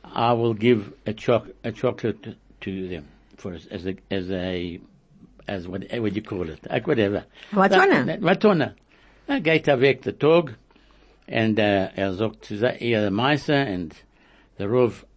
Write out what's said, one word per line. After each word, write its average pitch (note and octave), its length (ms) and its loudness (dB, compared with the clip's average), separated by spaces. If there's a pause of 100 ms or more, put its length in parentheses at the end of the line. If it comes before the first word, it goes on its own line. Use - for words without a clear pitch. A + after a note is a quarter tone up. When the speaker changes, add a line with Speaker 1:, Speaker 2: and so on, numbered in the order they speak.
Speaker 1:
I A#2 280 0
will A#2 220 2
give G#2+ 380 2 (140)
a G#2+ 60 -4
choc-, - 360 0 (160)
a A#2 80 -6
chocolate A2+ 640 -4 (260)
to F#2+ 260 -8
them D#2+ 180 -12 (300)
for F#2+ 180 -10
as, D#2 120 -16
as F#2 200 -10
a, F#2+ 100 -6 (140)
as F#2 200 -4
a, F2+ 500 -6 (680)
as F#2 200 -8
what, F#2+ 140 -8 (100)
what A2+ 180 -2
do F#2+ 60 -6
you G#2+ 60 -4
call F2+ 260 -6
it? D2+ 100 -12 (100)
Like, - 180 -4
whatever. G#2 380 0 (280)
Speaker 2:
Matana. G#3 540 4
Speaker 1:
That, - 0 -
that, D#3+ 140 -6
matana. F#3 540 2 (540)
I C#4 100 -2
gave D#3+ 280 2
her C#3+ 100 4
weg B2+ 260 2
the G#2 100 -4
Tag, D3+ 420 2 (760)
and, A2 320 0
uh, G2+ 360 2
er G2 180 -2
sagt G#2+ 320 -6
zu G#2 120 -10
se-, A#2+ 220 0
ihr G#2+ 300 0
Meister, C3+ 440 0
and F#2 400 -2 (600)
the G2+ 120 -6
Rav A#2 360 0 (120)